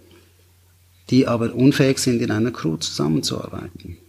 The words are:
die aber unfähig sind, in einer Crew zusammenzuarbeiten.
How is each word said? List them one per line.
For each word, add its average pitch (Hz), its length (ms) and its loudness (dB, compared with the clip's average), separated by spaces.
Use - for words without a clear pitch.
die 127 160 4
aber 117 280 -2
unfähig 135 440 4
sind, 120 240 0
in 117 80 -2
einer 110 200 0
Crew 160 280 -4
zusammenzuarbeiten. - 1200 -4